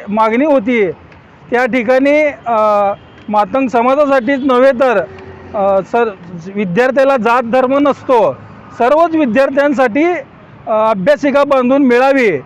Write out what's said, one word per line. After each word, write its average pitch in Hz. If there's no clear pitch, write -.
मागणी 220
होती, 240
त्या 247
ठिकाणी, 262
अ, 233
मातंग 214
समाजासाठीच 269
नव्हे 262
तर, 240
अ, 196
सर, 233
विद्यार्थ्याला 247
जात 233
धर्म 254
नसतो, 226
सर्वच 311
विद्यार्थ्यांसाठी, 277
अ, 349
अभ्यासिका 226
बांधून 269
मिळावी 247